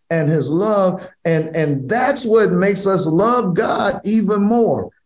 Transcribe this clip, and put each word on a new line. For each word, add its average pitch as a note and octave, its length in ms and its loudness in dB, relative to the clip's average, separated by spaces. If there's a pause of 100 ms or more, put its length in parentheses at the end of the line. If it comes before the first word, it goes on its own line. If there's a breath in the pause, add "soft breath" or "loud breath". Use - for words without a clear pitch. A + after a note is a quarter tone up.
(100)
and D#3+ 180 0
his D3+ 200 0
love. F#3 640 0 (140)
And, D#3+ 320 -2
and C#3+ 340 -2
that's B3+ 340 0
what G#3+ 280 2
makes F#3+ 340 0
us F#3+ 200 0
love G3 480 0
God G3+ 500 -2
even G3+ 380 0
more. G3+ 480 0 (140)